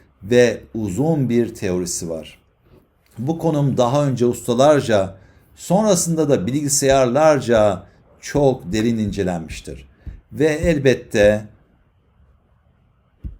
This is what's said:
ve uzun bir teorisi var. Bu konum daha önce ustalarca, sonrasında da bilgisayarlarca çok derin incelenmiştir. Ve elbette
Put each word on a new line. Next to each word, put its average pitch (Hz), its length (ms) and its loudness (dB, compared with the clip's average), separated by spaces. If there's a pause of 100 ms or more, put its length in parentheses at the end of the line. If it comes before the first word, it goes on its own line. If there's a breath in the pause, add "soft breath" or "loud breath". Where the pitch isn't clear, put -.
(220 loud breath)
ve 117 380 4 (140)
uzun 120 540 -2
bir 117 260 0
teorisi 90 560 -6
var. 78 280 -12 (800)
Bu 156 200 -4
konum 147 380 0
daha 131 300 2
önce 123 200 0
ustalarca, 120 880 2 (380 soft breath)
sonrasında 175 720 0
da 104 180 0
bilgisayarlarca 135 1400 2 (380 soft breath)
çok 135 520 -2
derin 113 260 0
incelenmiştir. 90 880 -6 (440 loud breath)
Ve 127 140 -2
elbette 127 1040 2 (1900)